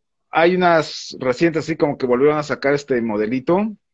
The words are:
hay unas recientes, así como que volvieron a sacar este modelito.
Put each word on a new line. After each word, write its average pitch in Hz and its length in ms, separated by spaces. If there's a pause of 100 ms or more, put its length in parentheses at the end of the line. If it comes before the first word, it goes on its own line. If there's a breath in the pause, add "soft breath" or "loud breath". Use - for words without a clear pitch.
(320)
hay 175 240
unas 170 640
recientes, 147 460
así 156 120
como 147 220
que 131 80
volvieron 139 320
a 147 40
sacar 139 300
este 139 280
modelito. 127 760 (180)